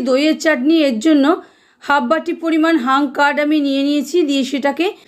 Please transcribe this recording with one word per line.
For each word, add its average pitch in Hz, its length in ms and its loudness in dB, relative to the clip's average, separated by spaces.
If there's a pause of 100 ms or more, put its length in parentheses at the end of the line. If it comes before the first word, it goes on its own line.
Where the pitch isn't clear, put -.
দইয়ের 269 380 2
চাটনি। 311 420 0
এর 277 180 0
জন্য 294 260 2 (580)
হাফ 285 240 0
বাটি 320 280 -2
পরিমাণ 330 420 0
হাং 269 240 0 (120)
কার্ড 285 260 0
আমি 294 200 0
নিয়ে 277 240 0
নিয়েছি, 294 400 -2
দিয়ে 277 200 0
সেটাকে 277 420 -2 (220)